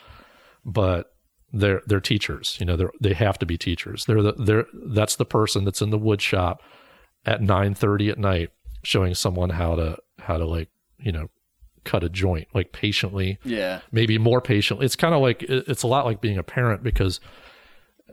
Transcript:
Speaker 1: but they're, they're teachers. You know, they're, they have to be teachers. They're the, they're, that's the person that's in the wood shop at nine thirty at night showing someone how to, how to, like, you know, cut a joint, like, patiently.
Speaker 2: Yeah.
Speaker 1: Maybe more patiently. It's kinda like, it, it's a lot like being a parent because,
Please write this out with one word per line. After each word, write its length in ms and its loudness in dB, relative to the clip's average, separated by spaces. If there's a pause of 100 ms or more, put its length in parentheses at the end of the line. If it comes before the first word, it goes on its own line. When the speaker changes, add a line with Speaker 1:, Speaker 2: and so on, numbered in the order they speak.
(640)
Speaker 1:
but 480 0 (400)
they're, 360 2
they're 140 2
teachers. 580 -4
You 60 -2
know, 120 2
they're, 140 0 (100)
they 120 2
have 260 2
to 60 -2
be 120 -2
teachers. 480 -6
They're 160 4
the, 120 2
they're, 320 2 (280)
that's 220 2
the 100 -2
person 400 0
that's 160 -2
in 80 0
the 80 0
wood 240 2
shop 400 0 (640)
at 160 0
nine 320 2
thirty 360 2
at 100 -4
night 320 0 (320)
showing 320 0
someone 340 0
how 260 0
to, 220 -2 (220)
how 180 -2
to, 80 0
like, 240 -4 (300)
you 120 -4
know, 160 -6 (580)
cut 180 0
a 60 -2
joint, 440 0
like, 180 -2
patiently. 720 -2
Speaker 2:
Yeah. 360 -4 (120)
Speaker 1:
Maybe 280 2
more 220 4
patiently. 440 0
It's 100 0
kinda 220 2
like, 260 2
it, 240 -2
it's 160 -4
a 40 0
lot 180 2
like 160 -2
being 160 0
a 60 -2
parent 400 -2
because, 360 -2 (920)